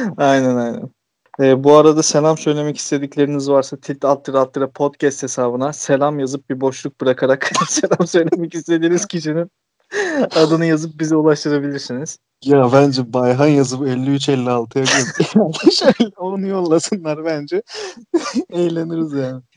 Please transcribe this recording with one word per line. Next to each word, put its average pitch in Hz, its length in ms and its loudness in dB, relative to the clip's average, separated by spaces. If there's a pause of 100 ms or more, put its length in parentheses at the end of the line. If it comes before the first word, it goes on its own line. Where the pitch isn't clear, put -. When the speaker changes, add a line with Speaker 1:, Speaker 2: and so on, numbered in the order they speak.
(180)
Speaker 1:
Aynen, 135 380 2
aynen. 120 340 -6 (500)
Ee, 135 240 4
bu 147 140 8
arada 156 260 6
selam 156 340 2
söylemek 147 400 -2
istedikleriniz 143 720 -2
varsa 135 280 0
tilt 139 280 -8
alt 139 200 0
tire 135 120 -2
alt 131 160 0
tire 135 140 -2
podcast 143 560 -4
hesabına 127 500 -4
selam 143 460 0
yazıp 135 300 -6
bir 131 120 -6
boşluk 135 400 -6
bırakarak 131 580 0
<laughs> 165 100 -2
selam - 380 0
söylemek 165 480 0
istediğiniz 170 500 0
kişinin 160 460 -6 (840)
adını 160 300 4
yazıp 156 340 -2
bize 160 160 0
ulaştırabilirsiniz. 143 1000 -2 (260)
Speaker 2:
Ya 135 300 4
bence 131 400 2
Bayhan 127 340 2
yazıp 139 400 2
elli 127 280 -2
üç 139 140 -4
elli 127 200 0
altıya 123 360 -2
gö-, 135 520 0
<laughs> - 20 4
yanlış 202 440 0
öyle 240 340 2
onu 190 300 -6
yollasınlar 165 800 -2
bence. 160 360 -4 (460)
<laughs> - 420 -4
Eğleniriz 165 640 -4
yani. 131 280 -6 (160)